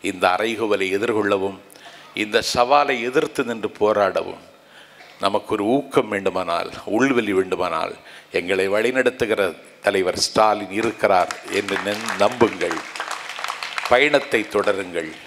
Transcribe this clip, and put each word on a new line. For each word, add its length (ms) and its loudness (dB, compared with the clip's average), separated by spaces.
இந்த 260 0
அறைகூவலை 640 0
எதிர்கொள்ளவும், 680 0
இந்த 280 0
சவாலை 480 2
எதிர்த்து 420 -2
நின்று 240 -6
போராடவும் 760 0
நமக்கு 320 -2
ஒரு 120 0
ஊக்கம் 440 0
வேண்டுமானால், 640 -2
உள்வெளி 460 2
வேண்டுமானால், 640 -2
எங்களை 360 0
வழிநடத்துகிற 880 0
தலைவர் 360 2
ஸ்டாலின் 520 2
இருக்கிறார் 680 2
என்று 260 -2
நன்-, 420 -4
நம்புங்கள். 760 0
பயணத்தை 640 4
தொடருங்கள். 600 -2